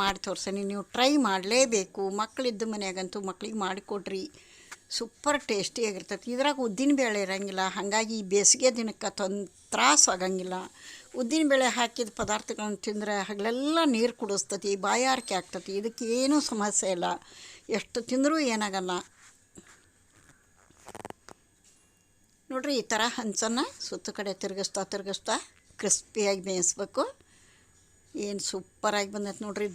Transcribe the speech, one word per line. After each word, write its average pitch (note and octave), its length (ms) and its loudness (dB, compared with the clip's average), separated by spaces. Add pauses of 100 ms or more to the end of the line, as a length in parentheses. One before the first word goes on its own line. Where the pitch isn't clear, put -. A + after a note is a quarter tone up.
ಮಾಡಿ G3 240 0
ತೋರ್ಸೇನಿ, G3 420 -4
ನೀವು G3+ 140 -6 (100)
ಟ್ರೈ B3+ 180 6 (180)
ಮಾಡಲೇಬೇಕು. G3+ 720 2 (180)
ಮಕ್ಕಳಿದ್ದ A3+ 540 -2
ಮನೆಯಾಗಂತೂ F#3+ 440 -6 (120)
ಮಕ್ಳಿಗೆ A3 340 -6
ಮಾಡಿಕೊಡ್ರಿ, F#3+ 580 -4 (760)
ಸೂಪರ್ C#4 420 0 (100)
ಟೇಸ್ಟಿಯಾಗಿರ್ತೈತಿ. G3+ 840 -2
ಇದ್ರಾಗ C4+ 320 0
ಉದ್ದಿನ B3+ 340 2
ಬೇಳೆ A3 260 2
ಇರಂಗಿಲ್ಲ, F#3+ 380 -2 (120)
ಹಾಗಾಗಿ G#3+ 440 0
ಈ - 20 -6 (100)
ಬೇಸಿಗೆ B3 460 6
ದಿನಕ್ಕೆ A3 320 -4 (100)
ತೊಂದ್-, G3 300 -2 (220)
ತ್ರಾಸ C#4+ 320 6 (100)
ಆಗಂಗಿಲ್ಲ. F#3 420 -2 (640)
ಉದ್ದಿನ D#4 320 2
ಬೇಳೆ C4 140 6 (100)
ಹಾಕಿದ A#3 340 0 (100)
ಪದಾರ್ಥಗಳನ್ನ G#3+ 640 -2
ತಿಂದ್ರೆ G#3 280 -2 (140)
ಹಗಲೆಲ್ಲ A#3+ 500 0 (160)
ನೀರು A#3 280 4
ಕುಡಿಸ್ತತಿ, G3+ 500 -2 (140)
ಬಾಯಾರಿಕೆ B3 540 2
ಆಗ್ತತಿ. F#3 320 -10 (100)
ಇದಕ್ಕೆ A3+ 240 -6 (160)
ಏನೂ C#4+ 160 6 (120)
ಸಮಸ್ಯೆ G#3 460 0
ಇಲ್ಲ, F3 100 -2 (720)
ಎಷ್ಟು - 180 -8 (120)
ತಿಂದರೂ C#4 280 4 (160)
ಏನಾಗಲ್ಲ. F#3+ 380 -2 (3500)
ನೋಡ್ರಿ, C4 320 -2
ಈ - 100 -6
ಥರ A3 100 2 (180)
ಹಂಚನ್ನು A3+ 460 0 (200)
ಸುತ್ತು G3 320 -8
ಕಡೆ G3+ 140 -4 (100)
ತಿರುಗಿಸ್ತಾ G3 400 -4 (100)
ತಿರುಗಿಸ್ತಾ G3 420 -4 (460)
ಕ್ರಿಸ್ಪಿಯಾಗಿ G3+ 720 0
ಬೇಯಿಸ್ಬೇಕು. F#3+ 520 0 (1200)
ಏನು G3+ 240 -6
ಸೂಪರಾಗಿ G3+ 640 -4
ಬಂದೈತೆ G3+ 300 -6
ನೋಡ್ರಿ G#3 300 -4